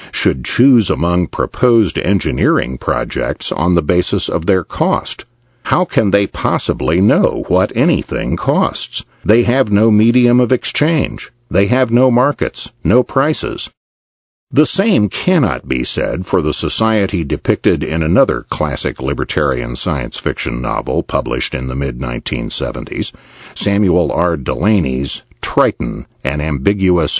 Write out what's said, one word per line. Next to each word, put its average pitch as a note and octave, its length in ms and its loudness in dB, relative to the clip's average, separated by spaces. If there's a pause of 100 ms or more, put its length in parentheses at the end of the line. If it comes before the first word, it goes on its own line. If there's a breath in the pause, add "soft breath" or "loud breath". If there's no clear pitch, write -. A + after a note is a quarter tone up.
(120 loud breath)
should C#2 320 -2
choose A#2+ 460 4
among F2 380 0
proposed A2+ 720 0
engineering D#2+ 800 0
projects A#1+ 720 -4
on F2 240 0
the E2 80 2
basis F2+ 460 0
of E2+ 180 -4
their F#2+ 160 2
cost. - 600 -4 (360)
How E3+ 240 0
can G#2+ 240 0
they G2+ 160 2
possibly F2+ 760 -2
know A2 460 2
what F#2 300 0
anything G2+ 580 0
costs? - 720 -2 (180 soft breath)
They A2 200 4
have A#2+ 280 0
no G#2+ 200 4
medium A#2+ 480 4
of B2 120 2
exchange. - 800 -2 (200)
They G2 160 2
have A#2+ 240 2
no B2+ 180 4
markets, - 600 0 (120)
no A2+ 200 4
prices. C3+ 680 -2 (840)
The D3 160 4
same F3+ 420 2
cannot A#2 580 0
be B1+ 160 -2
said B1 440 -4
for E2+ 160 2
the D2+ 100 0
society G2 720 0
depicted D2+ 600 0
in D#2+ 200 -2
another D#2+ 440 2
classic C#2 540 -4
libertarian C2 760 -2
science C2+ 440 -4
fiction B1 420 -4
novel A#1 400 -2
published B1+ 540 -2
in B1+ 100 -4
the B1+ 100 -4
mid-nineteen A#1+ 760 -6
seventies, - 600 -6 (420 loud breath)
Samuel F#2 560 2
R. E2+ 260 0
Delany's C#2 840 0 (180)
Triton, B1+ 640 -2 (180)
An D2 160 -2
Ambiguous E2+ 800 0